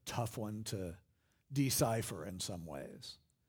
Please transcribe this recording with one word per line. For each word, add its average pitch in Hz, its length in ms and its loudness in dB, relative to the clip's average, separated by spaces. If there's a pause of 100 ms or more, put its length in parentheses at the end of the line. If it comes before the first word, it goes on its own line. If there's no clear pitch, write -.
tough - 320 0
one 107 280 -2
to 90 340 -2 (540)
decipher 117 760 4
in 92 140 -4
some 85 260 -4
ways. - 520 -8 (300)